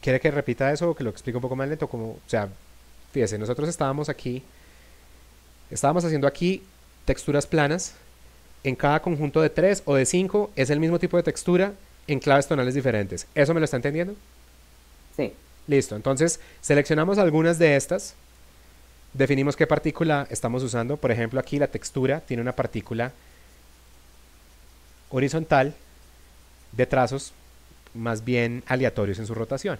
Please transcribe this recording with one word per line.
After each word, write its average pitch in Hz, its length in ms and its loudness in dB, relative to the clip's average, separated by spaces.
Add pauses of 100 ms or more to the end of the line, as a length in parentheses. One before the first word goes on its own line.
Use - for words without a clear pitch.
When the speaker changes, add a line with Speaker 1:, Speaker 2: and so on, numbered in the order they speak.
Speaker 1:
¿Quiere 131 180 0
que 156 120 0
repita 139 400 -2
eso 170 180 0
o 156 60 -2
que 147 80 -10
lo 113 60 -2
explique 113 280 -8
un 120 40 -4
poco 127 140 -6
más 135 120 -4
lento? 151 200 -6
Como, 113 240 -8
o - 160 -14
sea, 107 200 -2 (640)
fíjese, 107 260 0
nosotros 120 300 -4
estábamos 147 400 -2
aquí, 127 360 -8 (1300)
estábamos 165 360 0
haciendo 147 220 2
aquí 175 360 0 (420)
texturas 143 400 0
planas. 156 480 0 (680)
En 131 120 -2
cada 147 260 2
conjunto 156 400 0
de 156 80 4
tres 190 360 2
o 143 100 2
de 135 100 4
cinco 190 500 0
es 135 140 0
el 147 100 2
mismo 165 200 2
tipo 180 180 0
de 175 60 2
textura 180 500 0 (340)
en 143 120 0
claves 139 280 4
tonales 127 260 0
diferentes. 110 600 -2
¿Eso 151 180 4
me 165 60 2
lo 156 60 2
está 139 120 -2
entendiendo? 160 380 -4 (1000)
Speaker 2:
Sí. 127 180 -4 (340)
Speaker 1:
Listo, 139 280 2
entonces 135 440 0 (220)
seleccionamos 156 560 2
algunas 160 420 4
de 156 160 6
estas, - 400 -2 (1000)
definimos 135 440 0
qué 160 100 4
partícula 151 640 0
estamos 120 340 -4
usando. 120 320 -2
Por 135 160 -2
ejemplo, 117 280 -2
aquí 143 200 -4
la 139 80 2
textura 131 540 -2
tiene 117 200 -6
una 123 120 -4
partícula 117 580 -4 (2000)
horizontal 143 680 2 (960)
de 123 140 2
trazos 131 480 0 (600)
más 113 300 -4
bien 120 440 0
aleatorios 110 520 0
en 110 80 -8
su 110 80 -6
rotación. 131 440 -6